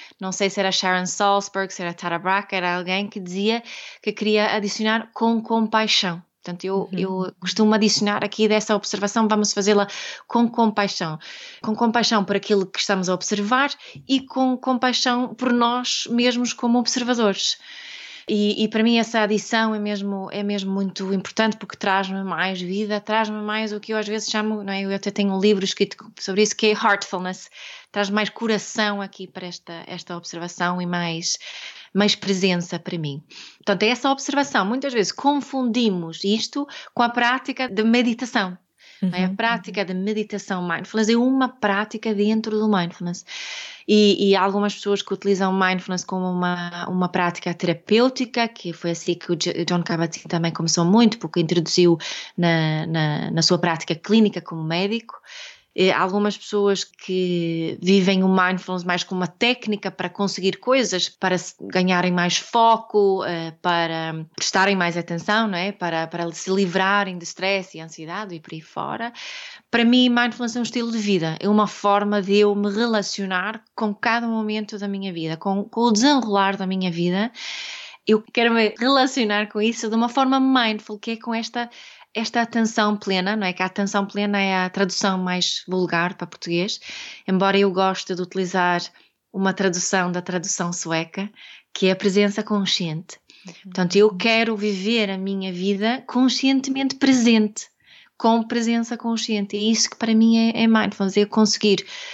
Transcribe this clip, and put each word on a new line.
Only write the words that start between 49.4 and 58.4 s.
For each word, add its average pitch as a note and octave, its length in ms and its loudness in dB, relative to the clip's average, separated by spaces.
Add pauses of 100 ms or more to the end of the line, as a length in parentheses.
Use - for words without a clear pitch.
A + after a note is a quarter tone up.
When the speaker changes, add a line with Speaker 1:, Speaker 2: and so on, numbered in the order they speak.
Speaker 1:
John F3 180 0
Kabat-Zinn E3 460 -2
também E3 240 0
começou E3 320 0
muito, A3 340 6
porque F3 220 -2
introduziu E3+ 560 4 (400)
na, D#3+ 500 2
na, D#3+ 440 0
na E3 120 0
sua F3 160 4
prática E3 360 -2
clínica G3+ 480 2
como D#3+ 200 -10
médico. G3 560 -4 (540)
Eh, F#3 200 4
algumas G3 440 0
pessoas G3+ 460 0
que E3+ 960 -2
vivem F#3+ 440 4
o F#3+ 40 4
mindfulness F#3 540 2